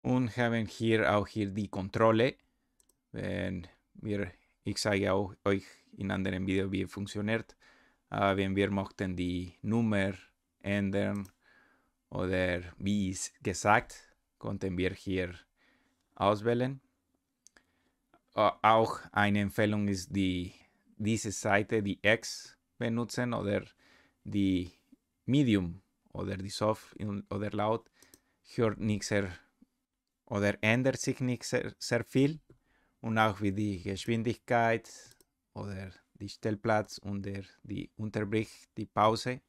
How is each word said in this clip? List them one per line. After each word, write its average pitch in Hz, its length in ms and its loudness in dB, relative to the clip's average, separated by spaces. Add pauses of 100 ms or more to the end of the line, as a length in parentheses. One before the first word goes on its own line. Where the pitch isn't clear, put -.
Und 127 360 0
haben 117 300 0
hier 110 480 4
auch 101 120 2
hier 101 220 -2
die 98 180 -4
Kontrolle. 110 680 2 (760)
Wenn 92 560 -6 (280)
wir, 101 360 -6 (320)
ich 104 140 -4
zeige 98 340 0
auch 98 220 0 (100)
euch 98 220 0 (320)
in 98 140 -4
anderen 95 340 -2
Video, 95 260 0
wie 95 140 -2
funktioniert. 104 720 -6 (520)
Aber 98 280 2
wenn 98 180 0
wir 98 140 2
möchten 98 460 -4
die 90 480 -4
Nummer 107 500 2 (460)
ändern 101 680 -2 (840)
oder 92 500 0 (160)
wie 101 320 0
es - 320 -8
gesagt, - 760 0 (220)
konnten 98 400 -6
wir 92 140 0
hier 92 420 -4 (800)
auswählen. 117 680 0 (1600)
Au-, 107 260 2
auch 110 380 6 (120)
eine 104 280 2
Empfehlung 104 480 0
ist, 98 280 -4
die, 92 380 0 (440)
diese 107 340 -2
Seite, 107 500 2
die 98 220 -2
X - 520 0 (220)
benutzen 120 560 -2
oder 101 320 -2 (580)
die 95 480 0 (540)
Medium 104 560 2 (320)
oder 95 240 -6
die 95 140 -10
Soft - 460 -2
in-, 101 340 -6
oder 101 180 -4
Laut 107 400 -2 (640)
hört 110 260 2
nicht 104 240 0
sehr 98 320 0 (920)
oder 101 360 2
ändert 127 360 2
sich - 200 -4
nicht 123 240 -2
sehr, - 340 -4
sehr 117 260 -2
viel. 139 360 2 (600)
Und 113 200 0
auch 107 220 4
wie 104 100 2
die 98 320 -4
Geschwindigkeit 113 1080 0 (640)
oder 98 380 -10 (240)
die 101 140 -12
Stellplatz 107 680 -2
und 101 240 -6
der, 98 220 -8 (180)
die 101 340 -8
unterbricht 107 800 -4
die 107 120 -8
Pause. 113 600 2